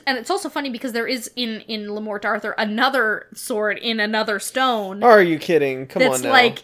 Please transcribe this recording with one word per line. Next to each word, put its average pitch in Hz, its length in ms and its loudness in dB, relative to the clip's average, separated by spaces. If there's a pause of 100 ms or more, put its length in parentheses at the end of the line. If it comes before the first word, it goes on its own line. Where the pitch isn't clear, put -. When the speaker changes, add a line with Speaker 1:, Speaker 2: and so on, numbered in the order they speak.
Speaker 1:
and 262 100 0
it's 226 120 -8
also 370 200 -2
funny 285 200 -6
because 233 240 -8
there 233 140 -4
is 240 280 -6
in, 226 260 -6
in 208 320 -8
Le 214 80 -8
Morte 208 220 -8
d'Arthur 214 340 -2
another 220 760 0
sword 214 460 -4
in 226 200 -2
another 214 400 0
stone. 214 640 -2
Speaker 2:
Are 226 180 10
you 170 160 2
kidding? 139 500 0
Come - 140 0
Speaker 1:
That's 262 180 2
Speaker 2:
on 254 40 -6
now. 247 80 -2
Speaker 1:
like, 247 320 4